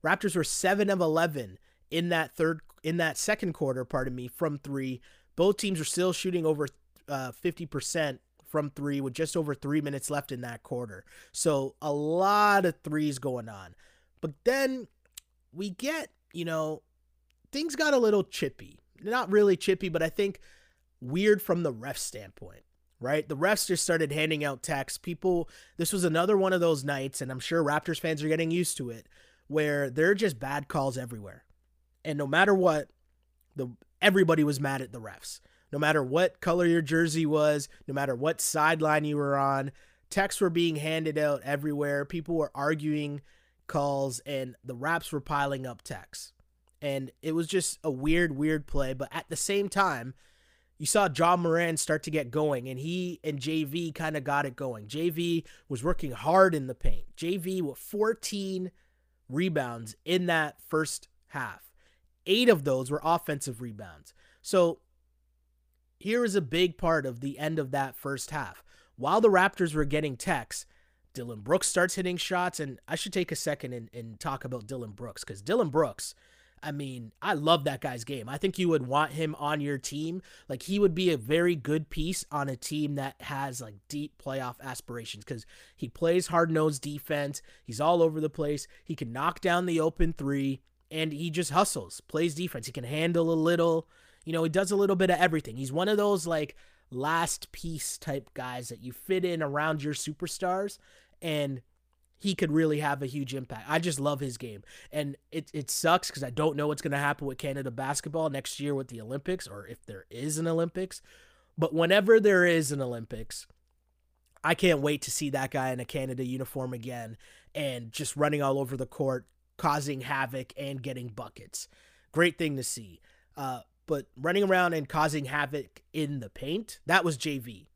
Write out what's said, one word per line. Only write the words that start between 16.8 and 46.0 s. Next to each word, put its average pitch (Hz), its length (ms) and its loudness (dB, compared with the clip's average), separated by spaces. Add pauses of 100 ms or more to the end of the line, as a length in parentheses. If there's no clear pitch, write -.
things 294 240 -4
got 302 200 2
a - 20 6
little 208 260 6
chippy. - 560 -8 (220)
Not 214 300 -2
really 202 260 6
chippy, 185 320 0
but 165 140 0
I 160 60 0
think 202 300 -2 (600)
weird 185 420 4
from 175 220 0
the 147 80 0
ref 120 260 -8
standpoint, - 640 -12 (380)
right? 143 280 0
The 151 100 -4
refs 190 280 2
just 175 160 0
started 160 300 2
handing 156 320 0
out 139 180 -4
techs. 135 380 -4
People, 175 500 -2 (280)
this 170 140 0
was 185 120 2
another 175 340 4
one 190 160 4
of 180 80 4
those 160 220 4
nights, 139 360 -4
and 131 120 -6
I'm 131 80 -6
sure 165 240 0
Raptors 151 360 0
fans 160 240 -2
are 156 40 -2
getting 160 240 2
used 175 260 0
to 120 140 -6
it, 113 160 -14 (400)
where 147 420 2
there 156 220 4
are 208 40 6
just 180 240 0
bad 139 280 -6
calls 135 320 -2
everywhere. 107 460 -12 (600)
And 151 100 -2
no 143 120 -2
matter 185 260 6
what, 170 360 4 (680)
the, 127 140 -4 (340)
everybody 175 400 6
was 147 160 2
mad 139 220 -2
at 113 100 -10
the 117 100 -12
refs. - 380 -14 (320)
No 143 80 -4
matter 151 240 4
what 160 380 2
color 175 260 4
your 170 160 4
jersey 160 420 2
was, 151 440 2 (180)
no 139 80 -6
matter 139 180 0
what 147 260 -2
sideline 156 680 2
you 147 120 -2
were 139 200 0
on, 139 340 0 (400)
techs 196 280 0
were 180 120 2
being 170 240 2
handed 156 420 -2
out 147 260 2
everywhere. 143 640 -2
People 170 300 -6
were 156 180 0
arguing 147 680 -2 (460)
calls, 139 580 0
and 131 280 -6 (120)
the 123 100 -10
refs 156 380 -2
were 143 80 -2
piling 139 440 -2
up 120 160 -10
techs. - 520 -14 (480)